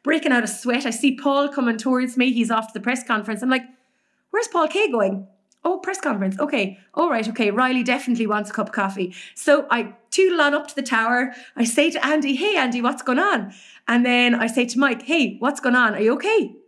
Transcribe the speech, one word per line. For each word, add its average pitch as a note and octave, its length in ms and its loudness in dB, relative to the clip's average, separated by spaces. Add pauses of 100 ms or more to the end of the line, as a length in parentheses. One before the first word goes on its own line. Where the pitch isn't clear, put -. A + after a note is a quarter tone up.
breaking D4+ 300 0
out A#3+ 120 4
a - 40 -6
sweat. B3 380 -4
I F4+ 40 -2
see C4+ 260 0
Paul C#4+ 340 0
coming A#3+ 280 -2
towards B3+ 400 -2
me. B3+ 140 2
He's A3+ 180 0
off A3 180 0
to - 60 -20
the G3+ 100 -10
press B3+ 200 -4
conference. G#3+ 400 -4
I'm B3+ 60 0
like, B3+ 160 0 (680)
"Where's A#4 160 -2
Paul E4 200 0
Kay F#4+ 240 0
going?" G3 360 -2 (360)
"Oh, F#4 160 -2
press F#4+ 220 -8
conference. G3 380 -2
Okay. B3+ 400 -2 (140)
All E4+ 160 0
right. A3+ 180 0
Okay. G#3+ 240 0
Riley B3+ 320 0
definitely B3 440 0
wants G#3 220 -2
a - 40 -12
cup G3+ 160 -4
of - 40 -14
coffee." F#3+ 400 -4 (220)
So D4 340 4
I A#3 240 0 (160)
tootle F4+ 320 4
on C#4+ 120 4
up D4 140 -4
to - 80 -16
the C4+ 60 -4
tower. B3 520 0 (220)
I A#3 80 0
say D4 280 2
to C#4+ 140 -2
Andy, C#4+ 300 2
"Hey, G4 200 0
Andy, B3 260 0
what's - 220 -2
going C4 160 0
on?" D#4+ 340 0 (340)
And A#3+ 180 4
then B3 280 4
I A3+ 140 0
say A#3+ 180 0
to A#3+ 140 -2
Mike, C4 240 2
"Hey, C4 360 0
what's C#4 200 -2
going B3 160 0
on? A3+ 180 4
Are G3+ 80 -4
you A3 120 2
okay?" F#4+ 420 0 (120)